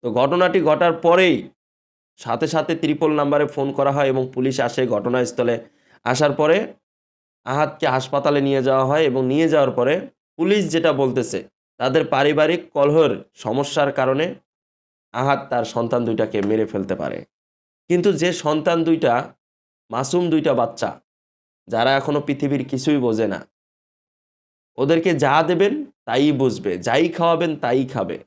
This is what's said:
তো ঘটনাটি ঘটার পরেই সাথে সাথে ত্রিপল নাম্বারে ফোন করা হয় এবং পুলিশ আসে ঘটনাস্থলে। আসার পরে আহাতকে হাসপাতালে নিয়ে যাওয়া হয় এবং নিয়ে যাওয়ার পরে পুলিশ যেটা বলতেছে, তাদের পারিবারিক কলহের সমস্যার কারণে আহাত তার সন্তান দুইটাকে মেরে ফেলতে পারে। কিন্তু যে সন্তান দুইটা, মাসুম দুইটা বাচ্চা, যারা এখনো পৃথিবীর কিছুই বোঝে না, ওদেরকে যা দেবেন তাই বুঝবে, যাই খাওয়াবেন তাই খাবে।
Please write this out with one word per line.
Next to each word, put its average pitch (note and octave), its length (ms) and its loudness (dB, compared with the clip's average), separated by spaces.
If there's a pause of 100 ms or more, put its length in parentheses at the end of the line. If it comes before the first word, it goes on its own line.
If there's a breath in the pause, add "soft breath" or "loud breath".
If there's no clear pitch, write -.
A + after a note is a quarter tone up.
তো B2 80 -4
ঘটনাটি F3 500 2
ঘটার D#3 320 2
পরেই E3+ 420 4 (840)
সাথে A#2+ 280 -4
সাথে D#3+ 280 -2
ত্রিপল D3+ 360 0
নাম্বারে D3 360 2
ফোন C#3 260 -4
করা C#3 180 0
হয় C#3 180 2
এবং C3 140 0 (100)
পুলিশ B2+ 260 -2
আসে A#2+ 280 -2
ঘটনাস্থলে। A#2+ 680 0 (480 soft breath)
আসার C3+ 300 2
পরে D#3 240 2 (880)
আহাতকে D3 420 -2
হাসপাতালে C#3 540 0
নিয়ে C#3 220 2
যাওয়া C3+ 220 2
হয় D3 180 2
এবং C3 220 0
নিয়ে C#3+ 240 2
যাওয়ার C#3+ 220 2
পরে B2+ 220 0 (440)
পুলিশ F#3+ 240 2 (100)
যেটা E3 220 2
বলতেছে, B2+ 460 -2 (400)
তাদের C3 280 0
পারিবারিক D3+ 600 2
কলহের D3 420 4 (240)
সমস্যার C#3 560 -2
কারণে C3+ 340 0 (880)
আহাত C3+ 260 0 (100)
তার A#2+ 160 -2
সন্তান A#2+ 400 -2
দুইটাকে A2 360 -2
মেরে G#2+ 240 0
ফেলতে G2 300 -6
পারে। B1 220 -8 (720)
কিন্তু F3 240 2
যে E3 200 0
সন্তান D#3 500 0
দুইটা, D#3+ 300 2 (800)
মাসুম C3+ 380 -2
দুইটা D#3 240 2
বাচ্চা, A#2+ 360 -2 (760)
যারা A2+ 240 2
এখনো C#3 300 0
পৃথিবীর C#3 480 -2
কিছুই C3+ 280 0
বোঝে A2+ 300 0
না, F#2 120 -4 (1400)
ওদেরকে E3 360 2
যা D3 300 2
দেবেন F3+ 300 0 (320)
তাই C#3 260 2
বুঝবে, A2+ 460 0
যাই B2 320 0
খাওয়াবেন E3+ 460 0
তাই C3 300 -2
খাবে। A#2+ 420 -6